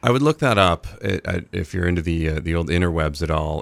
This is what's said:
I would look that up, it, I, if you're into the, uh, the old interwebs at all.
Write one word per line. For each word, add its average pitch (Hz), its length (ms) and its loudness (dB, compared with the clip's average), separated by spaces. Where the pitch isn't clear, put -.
I 117 80 2
would 131 140 2
look 151 160 2
that 120 180 2
up, 90 300 2
it, - 280 -4
I, 90 240 -4
if 92 240 -6
you're 87 120 0
into 87 140 2
the, 82 280 0
uh, 78 100 -2
the 82 160 -2
old 85 140 0
interwebs 82 520 0
at 78 80 -2
all. 78 320 -2